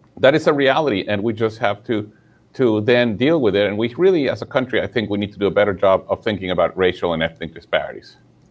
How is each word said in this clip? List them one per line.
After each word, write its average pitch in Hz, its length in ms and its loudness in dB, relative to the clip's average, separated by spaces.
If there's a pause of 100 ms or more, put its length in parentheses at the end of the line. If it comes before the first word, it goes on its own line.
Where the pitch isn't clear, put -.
(180)
that 127 180 4
is 156 120 0
a 156 60 4
reality, 135 540 0
and 104 140 -2
we 113 120 -2
just 110 260 -4
have 107 260 -2
to, 107 260 -4 (420)
to 110 280 2
then 120 360 2
deal 147 240 2
with 98 140 2
it. 101 120 2
And 104 100 -4
we 113 180 -4
really, 170 340 2
as - 120 -4
a 113 40 -12
country, 123 360 -2
I 98 60 -4
think 104 220 -4
we 101 80 -4
need 101 160 -4
to 92 60 -14
do 101 80 0
a 90 40 0
better 101 220 2
job 95 360 2
of - 140 -4
thinking 95 280 -4
about 85 260 0
racial 90 360 0
and 80 80 -2
ethnic 82 320 -6
disparities. - 640 -6 (340)